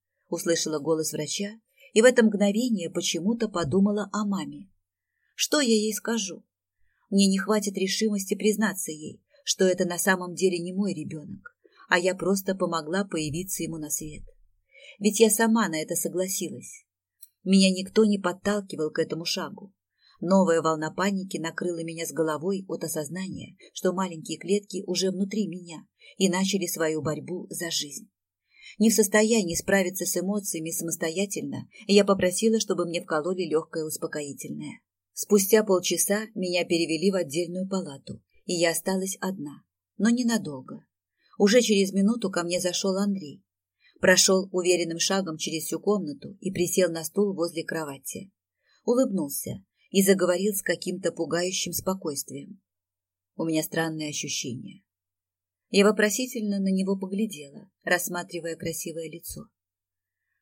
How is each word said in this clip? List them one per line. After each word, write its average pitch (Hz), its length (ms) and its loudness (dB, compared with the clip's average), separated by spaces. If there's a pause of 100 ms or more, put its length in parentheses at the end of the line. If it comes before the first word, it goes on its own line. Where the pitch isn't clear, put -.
(280)
услышала 160 520 -2
голос 160 340 -2
врача, 202 460 -6 (340)
и 214 80 6
в 220 40 10
это 247 180 8
мгновение 202 640 2
почему-то 175 580 -2
подумала 196 640 2
о 208 140 -2
маме. 196 440 -6 (640)
Что - 260 2
я 226 120 4
ей 214 200 2
скажу? 208 500 -6 (640)
Мне 196 180 6
не 190 100 2
хватит 202 400 0
решимости 196 580 0
признаться 196 560 0
ей, 151 300 -14 (240)
что - 200 2
это 185 200 2
на 175 120 -4
самом 180 380 0
деле 180 240 2
не 180 140 -8
мой 196 200 -2
ребёнок, - 640 -12 (320)
а 175 100 2
я 180 180 2
просто 190 400 0
помогла 170 500 -2
появиться 165 580 -4
ему 160 140 -6
на 151 120 -8
свет. 151 340 -8 (760)
Ведь 202 200 2
я 220 100 8
сама 226 400 2
на 160 120 -2
это 160 140 -4
согласилась. - 880 -6 (580)
Меня 190 280 6
никто 190 320 2
не 208 160 2
подталкивал 185 720 -2
к 156 80 -4
этому 160 240 -4
шагу. - 500 -8 (460)
Новая 170 420 4
волна 156 300 0
паники 190 460 -2
накрыла 165 460 -6
меня 165 220 -8
с 156 60 -8
головой 160 560 -2
от - 160 -6
осознания, 170 720 -8 (180)
что 185 200 -2
маленькие 160 460 -6
клетки 190 480 -4
уже 185 240 -2
внутри 196 360 -2
меня 170 380 -12 (320)
и 190 100 4
начали 190 380 0
свою 156 380 -2
борьбу 151 480 -6
за 165 180 -6
жизнь. 147 400 -8 (720)
Не 220 100 6
в - 60 4
состоянии 214 600 4
справиться 190 500 0
с - 120 -2
эмоциями 180 540 -4
самостоятельно, 160 960 -4 (180)
я 202 180 8
попросила, 196 560 2
чтобы 175 260 -2
мне 170 160 -4
вкололи 175 420 -2
лёгкое 160 420 -2
успокоительное. 151 960 -8 (320)
Спустя 214 500 4
полчаса 196 640 0 (100)
меня 180 300 0
перевели 170 460 2
в 190 40 2
отдельную 175 520 -4
палату, 185 540 -6 (240)
и - 80 -2
я 170 180 2
осталась 190 480 -2
одна, 190 440 -8 (340)
но 202 120 2
ненадолго. 233 760 -2 (540)
Уже 208 240 6
через 196 320 4
минуту 196 380 2
ко 175 120 0
мне 175 160 0
зашёл 185 380 0
Андрей. 190 460 -4 (560)
Прошёл 190 520 6
уверенным 170 480 2
шагом 165 380 0
через 156 260 -6
всю 165 160 -4
комнату 185 600 -2
и 190 120 -4
присел 175 400 2
на 165 120 -6
стул 196 300 0
возле 170 300 -4
кровати. 151 680 -8 (520)
Улыбнулся 196 800 0 (260)
и 196 140 4
заговорил 190 500 4
с 196 80 -6
каким-то 175 500 -4
пугающим 170 640 -4
спокойствием. 151 880 -6 (720)
У 165 100 -4
меня 160 180 0
странные 160 460 -4
ощущения. - 760 -8 (840)
Я 196 160 6
вопросительно 214 760 0
на 190 120 0
него 190 260 0
поглядела, 185 720 -6 (140)
рассматривая 175 720 -4
красивое 160 540 -8
лицо. 156 400 -14 (920)